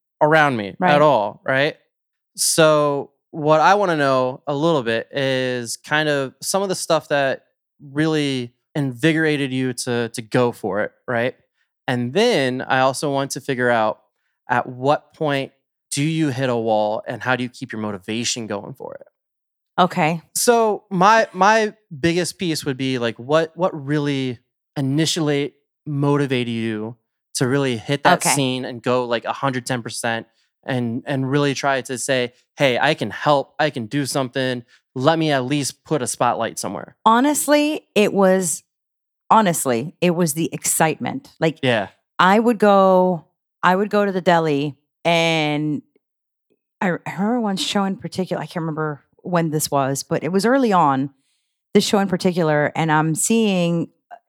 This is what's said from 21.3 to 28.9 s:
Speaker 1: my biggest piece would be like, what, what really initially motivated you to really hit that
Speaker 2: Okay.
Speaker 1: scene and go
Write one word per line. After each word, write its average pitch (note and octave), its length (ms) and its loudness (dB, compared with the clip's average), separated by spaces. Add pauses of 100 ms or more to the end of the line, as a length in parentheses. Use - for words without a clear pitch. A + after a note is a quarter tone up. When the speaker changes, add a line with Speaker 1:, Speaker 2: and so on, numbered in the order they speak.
Speaker 1:
my G#3+ 420 2 (240)
biggest E3+ 400 -2
piece D#3+ 260 -4
would C#3 140 -4
be C3 200 -2
like, A#2 200 -4
what, D3+ 380 -2
what F3+ 180 -2
really C#3 640 -4 (380)
initially D3 800 -2 (320)
motivated C#3 680 0
you A2+ 440 -6 (380)
to C3 140 0
really C3+ 300 0
hit C#3 260 -6
that F3+ 140 4
Speaker 2:
Okay. E3 120 -2
Speaker 1:
scene B2+ 340 0
and A#2+ 180 -12
go B2 240 0